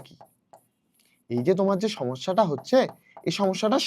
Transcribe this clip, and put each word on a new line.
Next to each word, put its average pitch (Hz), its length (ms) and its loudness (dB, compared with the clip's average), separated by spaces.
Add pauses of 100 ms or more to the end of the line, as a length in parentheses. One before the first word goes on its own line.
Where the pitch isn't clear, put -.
কি, - 80 -20 (1120)
এই 120 180 -2
যে 185 120 6
তোমার 196 240 2
যে 220 60 2 (100)
সমস্যাটা 143 520 -2
হচ্ছে, 143 260 0 (500)
এই 170 40 0
সমস্যাটার 202 560 0